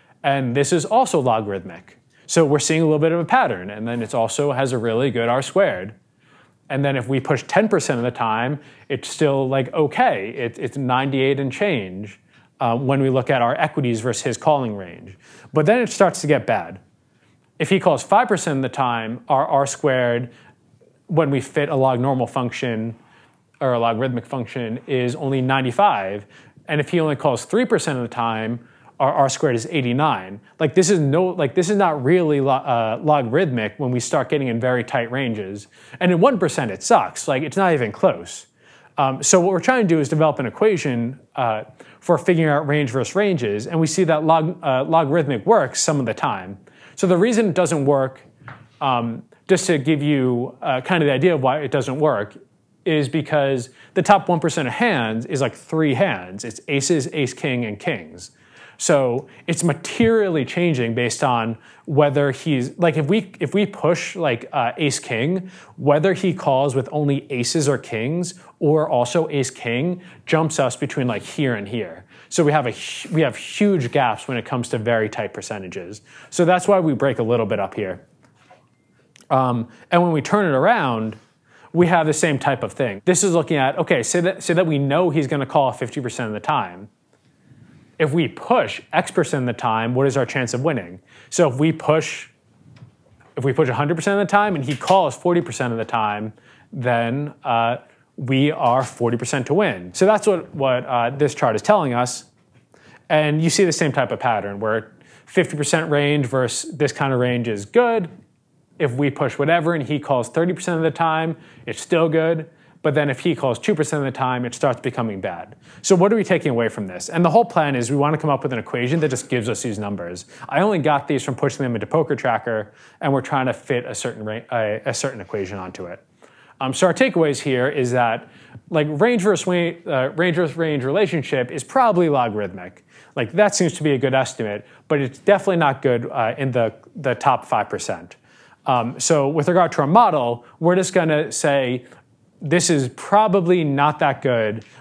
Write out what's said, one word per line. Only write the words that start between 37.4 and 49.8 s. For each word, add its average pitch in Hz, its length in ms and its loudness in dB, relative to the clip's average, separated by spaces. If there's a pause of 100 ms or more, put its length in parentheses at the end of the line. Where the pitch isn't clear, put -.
it's - 140 -6
not 190 160 2
even 123 180 0
close. - 580 -2 (500)
Um, 135 240 0
so 185 180 6
what 185 120 2
we're 175 80 0
trying 254 220 2
to 190 60 2
do 165 100 4
is 139 120 0
develop 156 280 2
an 131 80 -2
equation, 131 720 0 (160)
uh, 110 280 -2 (360)
for 170 180 2
figuring 165 320 2
out 147 160 2
range 143 240 0
versus 123 240 -2
ranges, 123 520 0
and 160 140 0
we 160 60 4
see 175 180 2
that 156 200 2
log-, 160 380 2
uh, 135 220 0
logarithmic 151 640 2
works 175 340 2
some 151 200 0
of 127 40 -2
the 117 100 -2
time. 98 440 -6 (360)
So - 120 -2
the 180 120 4
reason 220 320 2
it 143 40 -2
doesn't 160 300 0
work, 135 380 0 (580)
um, 117 440 -2 (240)
just 185 180 2
to 170 100 4
give 147 260 0